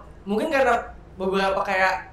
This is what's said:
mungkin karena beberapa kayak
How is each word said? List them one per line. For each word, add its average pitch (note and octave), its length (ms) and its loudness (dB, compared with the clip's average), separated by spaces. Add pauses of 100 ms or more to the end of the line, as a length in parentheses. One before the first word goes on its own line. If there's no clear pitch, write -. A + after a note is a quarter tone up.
(240)
mungkin G#3+ 260 -2
karena C4 260 4 (400)
beberapa F#3+ 460 0
kayak F#3+ 320 2 (200)